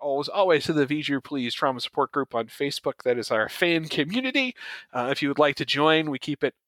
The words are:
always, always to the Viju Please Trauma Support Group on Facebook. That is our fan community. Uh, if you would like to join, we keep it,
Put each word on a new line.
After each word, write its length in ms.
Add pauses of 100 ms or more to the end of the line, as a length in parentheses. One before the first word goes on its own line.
always, 280
always 360
to 80
the 140
Viju 360
Please 320
Trauma 260
Support 300
Group 240
on 120
Facebook. 580
That 140
is 120
our 180
fan 380
community. 720 (360)
Uh, 200
if 100
you 60
would 100
like 180
to 80
join, 460
we 80
keep 240
it, 120 (140)